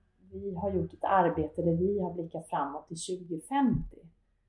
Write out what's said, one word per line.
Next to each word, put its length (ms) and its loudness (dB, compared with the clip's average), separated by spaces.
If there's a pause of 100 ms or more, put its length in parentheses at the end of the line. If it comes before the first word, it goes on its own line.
(320)
vi 240 -8
har 160 -2
gjort 220 0
ett 100 -8
arbete 580 4
där 120 4
vi 260 2
har 140 -2
blickat 360 -10
framåt 380 -4
till 100 -12
tjugofemtio. 1000 -2 (500)